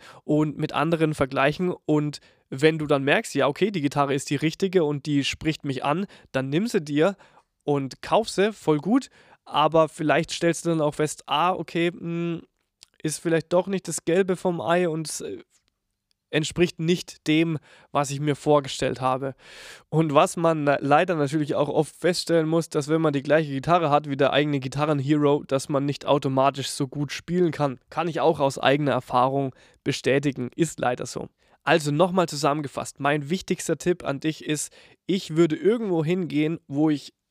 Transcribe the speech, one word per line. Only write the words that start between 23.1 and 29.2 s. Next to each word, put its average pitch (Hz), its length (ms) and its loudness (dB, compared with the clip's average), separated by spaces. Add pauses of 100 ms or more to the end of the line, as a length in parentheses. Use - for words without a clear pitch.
die 139 120 -2
gleiche 147 280 2
Gitarre 147 380 0
hat 147 200 2
wie 139 60 -4
der 139 160 2
eigene 143 300 0
Gitarrenhero, 143 840 0
dass 135 220 -2
man 139 180 0
nicht 143 200 -6
automatisch 135 640 2
so 139 180 -4
gut 143 240 -6
spielen 175 400 0
kann. 139 280 -4 (100)
Kann 165 180 -4
ich 143 140 -4
auch 151 180 4
aus 139 180 0
eigener 139 340 2
Erfahrung 127 600 0 (300)